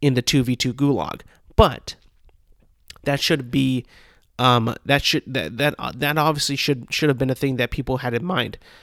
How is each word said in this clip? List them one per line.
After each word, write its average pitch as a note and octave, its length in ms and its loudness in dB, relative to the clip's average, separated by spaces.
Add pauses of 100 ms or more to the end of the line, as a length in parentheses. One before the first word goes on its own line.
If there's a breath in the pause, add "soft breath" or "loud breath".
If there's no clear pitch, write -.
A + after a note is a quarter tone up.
in C#3 140 4
the B2 80 2
two C3+ 200 2
v B2 140 0
two B2 180 -4
gulag. B2+ 460 -2 (340 soft breath)
But - 400 2 (1120)
that C#3 160 0
should C3+ 300 0
be, C3 340 2 (540 soft breath)
um, A#2+ 360 4 (120)
that C#3 160 2
should, - 240 0
that, A2+ 320 -6
that, C#3+ 200 0
uh, - 160 -6
that C#3+ 220 -2
obviously D3 400 0
should, C3 360 -2
should D#3 180 2
have C3 80 2
been C3 120 0
a C3 40 2
thing C3+ 220 -2
that B2 140 0
people C3 280 -4
had B2+ 160 -4
in A#2 100 -2
mind. C3 320 -4 (260 loud breath)